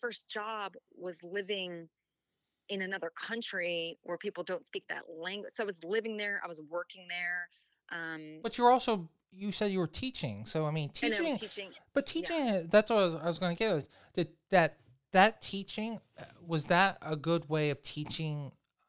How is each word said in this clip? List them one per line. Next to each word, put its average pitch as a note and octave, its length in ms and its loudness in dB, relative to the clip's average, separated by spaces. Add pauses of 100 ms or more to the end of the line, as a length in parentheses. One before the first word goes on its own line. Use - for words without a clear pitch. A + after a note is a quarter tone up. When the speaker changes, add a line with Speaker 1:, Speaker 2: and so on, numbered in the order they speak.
Speaker 1:
first - 280 -6
job G#3 440 -6 (240)
was F3 260 -8
living F3+ 640 -4 (800)
in G3 140 -4
another F#3 340 -4
country F3 840 -4
where E3+ 160 -6
people G3 240 -6
don't F3 240 -6
speak - 220 -8
that - 200 -6
language. F3+ 460 -8
So A#3+ 80 -4
I G#3 40 0
was G3 180 -6
living G#3+ 320 -2
there, G#3 280 -4
I F3 40 -8
was D#3+ 200 -10
working F3 400 -8
there. F3 400 -4 (420)
Um, D#3+ 520 -8
Speaker 2:
But A3+ 160 -4
you're A#3+ 140 8
also A3+ 360 2 (220)
you G3 220 -6
said G#3 200 0
you F#3+ 60 2
were F3 80 4
teaching. A#2+ 600 -6
So, D#3 200 0
I D3 40 0
mean, D3+ 200 -2 (120)
Speaker 1:
And F4 120 2
I G4+ 80 0
was D#4+ 100 0
Speaker 2:
teaching, - 0 -
Speaker 1:
teaching, G3+ 420 -6 (180)
Speaker 2:
but C#4 220 2
Speaker 1:
yeah. E4 80 0
Speaker 2:
teaching, D#4+ 260 0
uh, G3 200 2
that's G#3+ 220 8
what A3+ 100 6
I F#3+ 40 8
was, E3 120 2
I D#3 100 -4
was E3+ 120 0
gonna F3 160 0
get A3 180 2
at. D3+ 160 0 (260)
Did E3+ 140 0 (220)
that, E3+ 280 6 (340)
that G#3 280 8
teaching, G#3+ 600 -6 (180)
uh, - 60 -14 (220)
was E3 200 0
that F#3 360 4
a D#3 140 -2
good D#3+ 320 0
way D3+ 220 2
of C#3 120 -4
teaching D3 720 -4 (360)